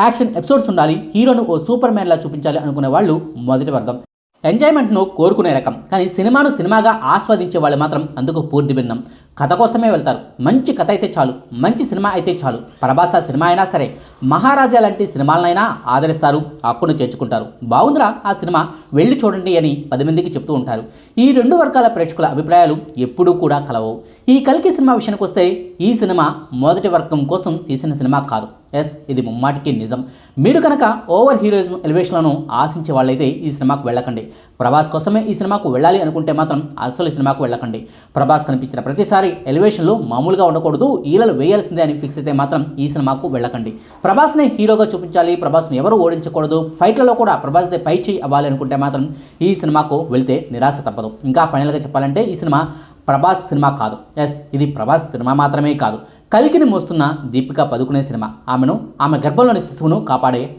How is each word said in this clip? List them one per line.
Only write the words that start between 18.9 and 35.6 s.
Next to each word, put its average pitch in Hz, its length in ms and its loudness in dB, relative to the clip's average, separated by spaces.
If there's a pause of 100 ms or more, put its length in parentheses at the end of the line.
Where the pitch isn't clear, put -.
వెళ్ళి 233 300 4
చూడండి" 185 320 0
అని 151 360 0
పది 143 120 0
మందికి 160 260 0
చెప్తూ 147 240 -6
ఉంటారు. 120 280 -4 (360)
ఈ 262 140 6
రెండు 254 240 4
వర్గాల 277 300 4
ప్రేక్షకుల 165 400 0
అభిప్రాయాలు 156 500 4 (220)
ఎప్పుడూ 180 340 2
కూడా 151 260 0
కలవవు. 113 420 -4 (280)
ఈ 269 120 4
కల్కి 277 300 2
సినిమా 262 240 2
విషయానికి 208 300 -2
వస్తే, 185 420 0 (140)
ఈ 220 140 2
సినిమా 175 400 0 (180)
మొదటి 170 360 0
వర్గం 160 360 0
కోసం 160 440 -4
తీసిన 143 260 -4
సినిమా 139 260 0
కాదు. 110 260 -6 (280)
ఎస్, 151 180 -2 (160)
ఇది 127 140 -2
ముమ్మాటికి 127 560 -2
నిజం. 123 260 -6 (340)
మీరు 247 220 4
కనుక 269 380 2 (120)
ఓవర్ 226 320 4
హీరోయిజం 185 420 0
ఎలివేషన్లను 156 640 0
ఆశించే 151 420 -2
వాళ్ళైతే 131 360 2
ఈ 151 220 -4
సినిమాకు 139 360 -2
వెళ్ళకండి. 120 420 -4 (320)
ప్రభాస్ 143 320 2
కోసమే 208 320 0
ఈ 214 100 -2
సినిమాకు 202 340 -2